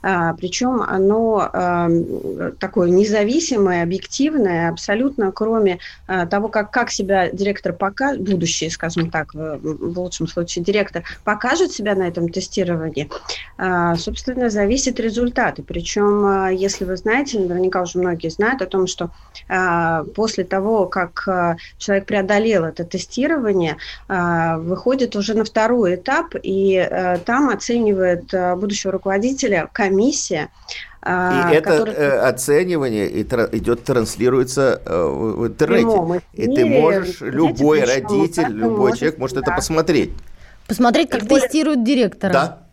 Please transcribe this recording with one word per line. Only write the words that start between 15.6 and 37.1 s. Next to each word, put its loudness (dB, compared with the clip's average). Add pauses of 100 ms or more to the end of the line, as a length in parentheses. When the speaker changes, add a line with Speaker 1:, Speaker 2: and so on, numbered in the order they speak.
Speaker 1:
причём, 0
а, 2
если -2
вы -4
знаете, -2
наверняка 0
уже -4
многие -2
знают -2
о -4
том, 0
что, -6 (380)
а, 0 (100)
после -2
того, 0
как, -6
а, 0 (220)
человек 0
преодолел 2
это -6
тестирование, 0 (320)
а, 0
выходит -2
уже -2
на 2
второй 2
этап, -2
и, 2
э, 0
там 0
оценивает, 0
э, 0
будущего -4
руководителя 0
комиссия, 0 (540)
а, 2
Speaker 2:
И 6
это, 2
Speaker 1:
которая 2
Speaker 2:
э, 2 (100)
оценивание 0
и -2
тра-, 0
идёт, 0
транслируется, 2
э, 0
в, -2
в 0
интернете. 2
Speaker 1:
В 2
прямом 0 (120)
Speaker 2:
И -2
ты 0
Speaker 1:
эфире, 4
Speaker 2:
можешь, 2